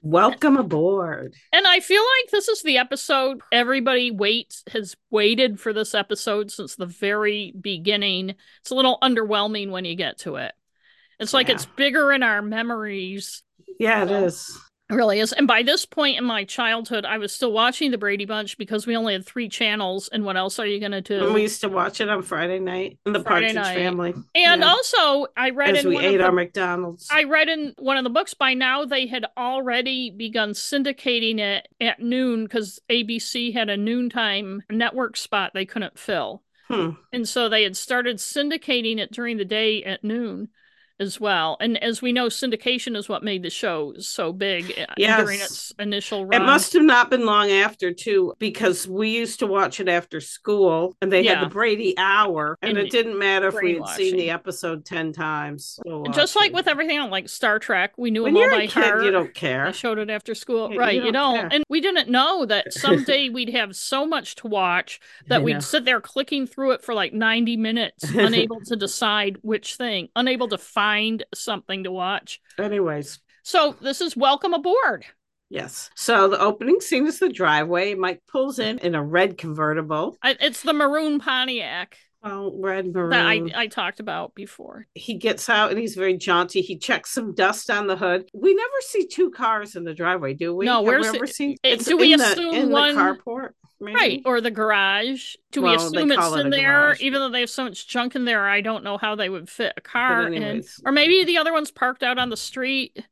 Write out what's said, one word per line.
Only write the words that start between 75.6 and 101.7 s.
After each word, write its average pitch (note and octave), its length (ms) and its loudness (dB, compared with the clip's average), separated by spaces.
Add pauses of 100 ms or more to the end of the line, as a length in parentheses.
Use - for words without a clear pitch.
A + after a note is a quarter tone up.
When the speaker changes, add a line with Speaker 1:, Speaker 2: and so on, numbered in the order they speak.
Speaker 1:
So G3 320 4
the G3 120 2
opening A3 400 2
scene C#4+ 280 0
is D#4 100 -6
the F#4 100 2
driveway. F3 640 2
Mike F#3 340 -4
pulls C4 320 -2
in, A3 180 -2
in F3 160 -2
a D3+ 80 0
red F3 340 2
convertible. D#3 840 -4
Speaker 2:
I, B3+ 160 0
it's C4+ 240 -2
the D#4+ 100 0
maroon D4 460 0
Pontiac A#3+ 800 -4 (240)
Speaker 1:
Well, G3 340 -8
red, F#3+ 380 -4
Speaker 2:
that F3 180 0 (140)
I, G#3+ 140 2
Speaker 1:
maroon. E3+ 120 -6
Speaker 2:
I A#3 140 -2
talked G3+ 320 -6
about F3 380 -10
before. - 580 -18
Speaker 1:
He - 200 -10
gets G#3+ 340 -2
out G#3+ 240 4
and G3+ 80 -2
he's A3 160 -6
very F#3 200 2
jaunty. F3+ 440 2
He F3+ 180 -6
checks - 320 -2
some G#3+ 240 -6
dust G#3 340 2
on G#3 200 -2
the F#3+ 80 0
hood. F#3 360 0
We F4 220 4
never A4+ 160 0 (120)
see G4+ 260 -2
two F4 220 0
cars A3 440 -2
in E3+ 80 -10
the E3 120 -8
driveway, E3+ 400 -2
do E3+ 200 -4
we? G3 120 -2
Speaker 2:
No, A#3+ 100 4
Speaker 1:
Have G#3+ 80 2
Speaker 2:
where's A3+ 260 4
Speaker 1:
we A3 60 -4
ever - 80 -2
Speaker 2:
it, D4 100 -8
Speaker 1:
seen C#4+ 160 -2 (140)
Speaker 2:
it, C4 160 6
Speaker 1:
it's A#3 60 -6
Speaker 2:
do F4 100 4
we D#4+ 160 8
Speaker 1:
in D4+ 80 8
the, A#3+ 100 4
Speaker 2:
assume E4+ 240 0
Speaker 1:
in C4 160 2
Speaker 2:
one D4 240 4
Speaker 1:
the D4 60 0
carport? A#3+ 500 -2 (280)
Maybe? G#3 160 -10
Speaker 2:
Right, C4+ 300 2
or B3 160 2
the A3+ 100 -2
garage. G#3+ 840 0 (180)
Do C#4+ 80 -2
we F4 80 2
Speaker 1:
Well, E4 220 2
they E4 80 -2
Speaker 2:
assume D#4 180 2
Speaker 1:
call E4 160 2
Speaker 2:
it's D#4 80 0
Speaker 1:
it C#4 60 0
Speaker 2:
in C#4 80 0
Speaker 1:
a - 20 2
Speaker 2:
there, C#4 160 4
Speaker 1:
garage, D4 300 4
Speaker 2:
even C4+ 180 0
Speaker 1:
but C4+ 60 -2
Speaker 2:
though B3 60 -4
they B3 80 -2
have A#3 100 -2
so C4 140 -6
much G3 220 -10
junk B3 300 -4
in B3+ 80 -2
there? G#3+ 240 2
I G3+ 140 2
don't A3 220 -4
know G3+ 120 -6
how G#3+ 200 -4
they G3+ 120 -4
would F3+ 220 -10
fit - 260 -4
a - 60 -14
Speaker 1:
But - 20 -20
Speaker 2:
car A#3+ 440 2
in. G#3+ 140 -4
Speaker 1:
anyways. G#3+ 440 -8
Speaker 2:
Or C4+ 60 2
maybe E4 320 6
the E4+ 120 2
other D#4+ 160 2
one's D4+ 180 -2